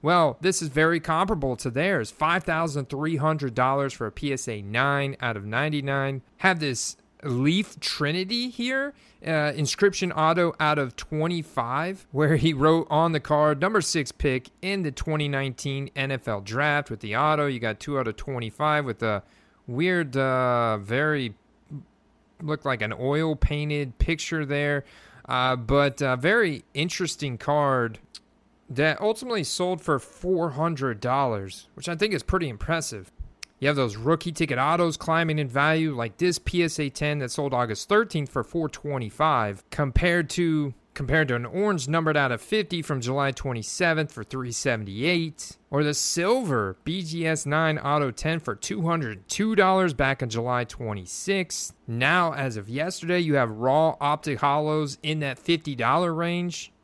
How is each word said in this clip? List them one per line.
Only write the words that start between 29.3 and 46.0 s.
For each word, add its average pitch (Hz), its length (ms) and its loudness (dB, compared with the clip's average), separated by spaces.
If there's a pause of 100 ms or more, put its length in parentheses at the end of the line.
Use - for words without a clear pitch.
sold 180 380 -2
for 147 160 2
four 175 540 -2
hundred 135 480 -2
dollars, 123 720 -2
which - 120 -12
I 170 100 -4
think 202 180 0
is 151 80 -2
pretty 175 260 0
impressive. 117 640 -4 (460)
You 135 100 0
have 147 80 2
those 113 220 0
rookie 156 340 0
ticket 135 260 0
autos 160 380 2
climbing 160 420 0
in 147 80 0
value, 151 480 2
like 117 220 -6
this 175 220 2
P 175 260 0
S 156 160 -2
A 147 80 0
ten 147 300 -2
that 127 120 -4
sold 143 220 -2
August 120 380 -2
thirteenth 202 400 2
for 127 120 -2
four 160 280 -2
twenty-five, 127 960 -2
compared 165 640 2
to, 156 420 0 (220)
compared 143 340 2
to 123 60 2
an 120 100 -2
orange 180 420 0
numbered 156 300 2
out 139 160 2
of 113 80 -4
fifty 180 400 -2
from 139 220 -4
July 135 300 0
twenty-seventh 147 800 -2
for 110 140 -12
three 127 260 -6
seventy-eight, 127 1080 -2 (120)
or 147 140 2
the 147 80 2
silver 170 920 0